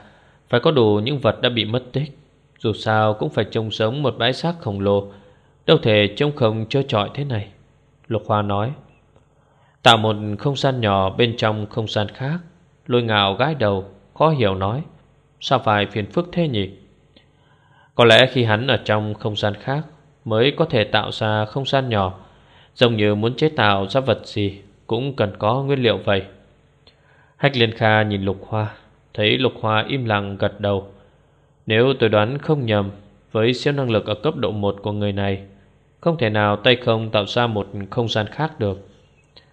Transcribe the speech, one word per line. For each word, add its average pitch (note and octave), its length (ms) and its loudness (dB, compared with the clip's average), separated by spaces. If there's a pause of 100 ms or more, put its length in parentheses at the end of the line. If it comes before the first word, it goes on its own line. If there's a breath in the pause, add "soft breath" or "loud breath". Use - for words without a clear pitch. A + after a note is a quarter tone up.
(500 loud breath)
phải B2 100 2
có E3 120 2
đủ G#2+ 320 4
những C3+ 160 -4
vật - 220 0
đã B2+ 80 2
bị A2+ 160 -2
mất A2+ 260 -4
tích. D3 260 -6 (420)
Dù A2 140 0
sao G#2+ 400 2
cũng D3+ 160 -4
phải A2+ 160 -2
trông A2 260 -4
giống A#2+ 320 -2
một A#2+ 140 0
bãi A#2+ 160 2
rác E3+ 260 -4
khổng G2+ 200 -6
lồ, G2+ 280 2 (580 loud breath)
đâu D#3+ 120 6
thể G#2 400 4
trông D3 180 0
không A2 340 0
trơ C#3 120 0
trọi G#2 320 0
thế C#3 100 -6
này," A#2 240 -6 (600)
Lục A2 200 -2
Hoa G#2 140 2
nói. G2+ 300 -2 (1120 soft breath)
"Tạo A#2 140 8
một G#2+ 180 2 (240)
không C#3+ 160 -2
gian C3 260 0
nhỏ G2 280 2
bên A#2 280 0
trong G#2+ 280 -2
không A2 220 -6
gian G#2 200 -2
khác," D3 320 -6 (480)
Lôi A#2+ 160 2
Ngạo G#2 300 2
gãi C#3 220 0
đầu, G2+ 300 0 (280)
khó D3+ 160 2
hiểu A2+ 260 2
nói, G2+ 260 -2 (580)
"Sao C3 200 0
phải G#2 260 2
phiền G#2 260 -6
phức F3 200 -2
thế E3+ 160 -2
nhỉ?" G2+ 220 -2 (1300 soft breath)
"Có A#2+ 100 6
lẽ A2+ 200 8
khi B2 180 0
hắn A2+ 240 0
ở A#2+ 180 2
trong G#2+ 280 -2
không G#2+ 220 -6
gian G#2 180 -2
khác C#3+ 320 -6 (400)
mới A#2+ 320 2
có E3 80 2
thể A2+ 180 2
tạo - 280 -2
ra G#2+ 340 -2
không C3+ 200 -6
gian C3 240 0
nhỏ, G2 300 0 (560 loud breath)
giống A#2+ 220 4
như G#2 180 4
muốn A#2 200 -2
chế D#3 140 2
tạo G#2 380 2
ra C3 140 0
vật A#2+ 260 -2
gì G2 340 -4 (260)
cũng B2+ 280 -4
cần G2 240 -2
có A#2+ 240 0
nguyên C3+ 200 -2
liệu G#2 140 4
vậy." G2 260 0 (1120 soft breath)
Hách C3+ 200 0
Liên A#2 140 4
Kha A2 320 2
nhìn G#2 180 -2
Lục G2 260 -4
Hoa, G#2+ 240 -4 (420)
thấy A2 240 2
Lục B2+ 240 0
Hoa A2 260 0
im C3 180 -4
lặng G2+ 320 -2
gật G#2 220 -4
đầu. G2+ 320 -2 (720 soft breath)
"Nếu A#2 340 2
tôi A2+ 100 4
đoán G#2+ 280 2
không C#3+ 280 -2
nhầm, G#2 260 0 (400)
với A2+ 220 2
siêu C#3+ 200 -2
năng C3+ 180 -2
lực G#2 140 0
ở G#2+ 100 -4
cấp D3+ 200 -2
độ A2 160 -2
một G2+ 300 -2
của G#2+ 100 -6
người G#2 200 -4
này, G2 320 -4 (560 soft breath)
không E3 180 -2
thể A2+ 120 0
nào G#2 260 2
tay B2 200 4
không A2+ 340 -2
tạo G#2+ 160 0
ra A#2+ 220 0
một G#2 200 -4 (220)
không A#2 180 -2
gian G#2+ 200 -2
khác D#3 320 -8
được." G2 280 -4 (640 soft breath)